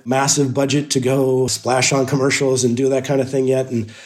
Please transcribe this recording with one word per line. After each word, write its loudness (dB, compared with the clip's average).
massive 0
budget 0
to 0
go 0
splash 0
on 2
commercials 0
and 2
do 0
that 0
kind 0
of -2
thing 0
yet. 0
And -4